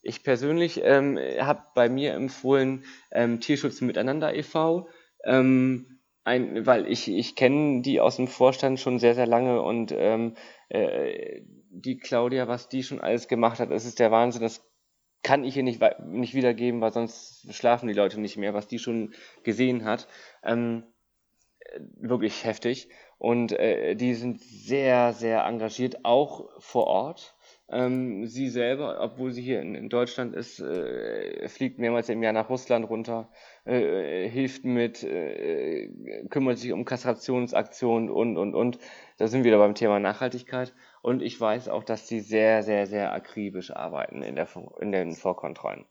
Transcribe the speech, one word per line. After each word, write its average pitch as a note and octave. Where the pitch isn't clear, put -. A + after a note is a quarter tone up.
ich A2+
persönlich, D3
ähm, C#3
hab C2+
bei A#2+
mir C3
empfohlen, C3
ähm, A#2
Tierschutz C#3+
Miteinander C3
e D3+
V, E3
ähm, C3
ein, A2+
weil A#2
ich, -
ich G#2+
kenn C3+
die B2+
aus -
dem B2+
Vorstand C3
schon B2
sehr, A#2
sehr B2
lange A#2+
und, A2
ähm, A2+
äh, C#2+
die B2
Claudia, B2
was B2
die C3
schon C3
alles A#2
gemacht A#2
hat, A#2+
das A2
ist A#2+
der A2+
Wahnsinn. A#2
Das A2+
kann C#3
ich B2+
hier C3+
nicht A#2
wei-, G#2+
nicht A2+
wiedergeben, A#2+
weil A2
sonst -
schlafen A#2+
die G#2+
Leute G2+
nicht G#2
mehr, G2+
was G#2
die A#2
schon A2+
gesehen A#2
hat. A2
Ähm, A#2
äh, -
wirklich A2+
heftig. B2
Und, A#2+
äh, G2+
die B2
sind A#2+
sehr, B2
sehr A2+
engagiert, A#2
auch C3+
vor -
Ort. -
Ähm, B2+
sie B2
selber, B2
obwohl B2+
sie B2
hier B2
in, E2+
in G#2+
Deutschland A#2+
ist, -
äh, A#1
fliegt -
mehrmals A#2
im A2+
Jahr A2
nach A2
Russland A#2+
runter, A2+
äh, F#2
hilft C3
mit, A#2+
äh, C#2+
kümmert C3
sich A2+
um G2
Kastrationsaktionen A#2+
und, A2
und, G2
und. A#2+
Da A2
sind B2
wir A#2+
wieder G#2+
beim G#2
Thema G#2
Nachhaltigkeit. B2+
Und B2
ich -
weiß A2+
auch, -
dass -
sie A2+
sehr, A2
sehr, G2+
sehr G2+
akribisch G2
arbeiten D2+
in A#1+
der F#2
Vor-, -
in G#2
den F2+
Vorkontrollen. D#2+